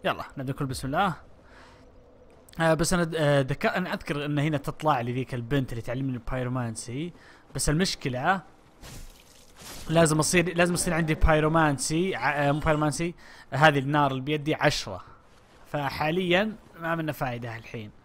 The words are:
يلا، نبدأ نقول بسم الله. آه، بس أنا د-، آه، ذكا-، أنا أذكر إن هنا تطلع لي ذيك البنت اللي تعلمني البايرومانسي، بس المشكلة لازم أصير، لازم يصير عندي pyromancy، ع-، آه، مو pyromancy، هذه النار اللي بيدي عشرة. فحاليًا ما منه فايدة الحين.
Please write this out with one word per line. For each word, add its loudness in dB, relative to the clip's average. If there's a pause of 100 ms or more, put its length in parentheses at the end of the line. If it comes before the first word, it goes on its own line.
يلا، -2 (140)
نبدأ -6
نقول -4
بسم -6
الله. 0 (1500)
آه، 4
بس 2
أنا 2
د-، -4
آه، 4
ذكا-، -2
أنا -2
أذكر -6
إن 0
هنا 0
تطلع 0
لي -4
ذيك -4
البنت -2
اللي -6
تعلمني -4
البايرومانسي، -6 (420)
بس 0
المشكلة 0 (1500)
لازم 6
أصير، 2
لازم 4
يصير 0
عندي 0
pyromancy، 4
ع-، 0
آه، 4
مو 2
pyromancy، 0 (360)
هذه 6
النار 2
اللي -4
بيدي -2
عشرة. 0 (640)
فحاليًا 0 (240)
ما -4
منه -4
فايدة -6
الحين. -12 (140)